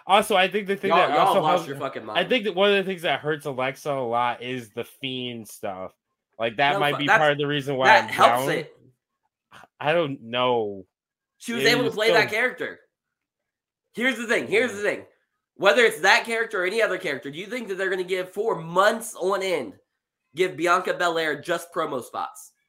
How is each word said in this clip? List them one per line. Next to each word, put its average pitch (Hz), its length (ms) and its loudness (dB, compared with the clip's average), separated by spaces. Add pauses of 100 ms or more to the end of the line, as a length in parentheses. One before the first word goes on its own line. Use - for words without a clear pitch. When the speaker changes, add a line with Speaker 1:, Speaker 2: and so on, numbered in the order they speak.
Speaker 1:
Also, 202 300 4
I 185 120 4
think 196 180 -4
the 196 100 -2
thing 196 140 -4
Speaker 2:
Y'all, 170 80 6
Speaker 1:
that 131 120 4
Speaker 2:
y'all 165 180 4
Speaker 1:
also 190 120 4
Speaker 2:
lost 160 120 2
Speaker 1:
helps, 175 160 0
Speaker 2:
your 139 100 -8
fucking 127 240 -8
Speaker 1:
I 107 40 -16
Speaker 2:
mind. 165 220 -2
Speaker 1:
think 226 160 0
that 196 100 -4
one 202 160 4
of 202 60 4
the 190 140 2
things 170 120 -8
that 147 180 -2
hurts 151 260 -4
Alexa 135 440 -4
a 139 40 -2
lot 120 480 -2
is 123 280 -8
the 117 140 -8
Fiend 123 640 -10
stuff. 95 440 -10 (460)
Like, 113 200 -4
that 143 160 2
Speaker 2:
No, - 60 -2
Speaker 1:
might 147 140 2
Speaker 2:
fu-, 139 40 -4
Speaker 1:
be 143 80 -4
Speaker 2:
that's, 214 120 6
Speaker 1:
part 151 140 4
of 143 60 -2
the 147 80 -2
reason 143 300 -4
why 131 100 0
Speaker 2:
that 113 180 6
Speaker 1:
I'm 110 60 -10
Speaker 2:
helps 123 360 4
Speaker 1:
down. 156 40 0
Speaker 2:
it. - 260 -6 (1040)
Speaker 1:
I 143 120 0
don't 151 300 0
know. 117 600 -2 (540)
Speaker 2:
She - 140 -10
was 233 120 -2
Speaker 1:
It - 40 4
Speaker 2:
able - 140 4
to - 40 0
Speaker 1:
was - 80 -2
Speaker 2:
play 214 140 -2
Speaker 1:
still 220 120 6
Speaker 2:
that 202 100 0
character. 208 500 -4 (1120)
Here's 240 240 -2
the 233 80 -8
thing. 180 220 -2
Here's 226 240 0
the 202 100 -8
thing. 147 220 -4 (500)
Whether 220 300 4
it's 170 160 2
that 220 240 4
character 226 380 -4
or - 40 0
any 220 160 0
other 185 160 0
character, 139 320 -6
do 143 80 -12
you 202 80 -10
think 226 220 -8
that 190 100 -8
they're 190 120 -4
gonna 185 140 -2
give, 180 280 -4
for 208 280 -2
months 196 560 0
on 190 260 -2
end, 156 320 -4 (640)
give 165 200 0
Bianca 175 380 2
Belair 165 460 0
just 170 340 -6
promo 147 280 -4
spots? - 500 -12 (160)